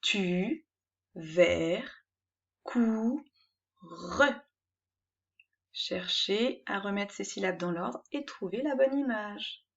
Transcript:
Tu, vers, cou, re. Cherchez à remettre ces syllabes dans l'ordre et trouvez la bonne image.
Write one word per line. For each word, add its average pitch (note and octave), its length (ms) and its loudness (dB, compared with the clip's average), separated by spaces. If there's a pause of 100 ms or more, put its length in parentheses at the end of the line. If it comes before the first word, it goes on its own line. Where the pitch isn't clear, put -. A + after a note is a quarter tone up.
Tu, F#3+ 640 0 (480)
vers, E3+ 880 2 (580)
cou, A3+ 640 2 (580)
re. F3 420 0 (1500)
Cherchez G3 960 -2
à G3+ 140 -2
remettre G3+ 340 -2
ces G3+ 100 -6
syllabes F#3+ 340 -2
dans F3 120 -2
l'ordre F3+ 320 -4 (100)
et C#4 120 -4
trouvez G#3 380 -6
la D4 120 0
bonne C4+ 240 4
image. G#3+ 680 -4 (120)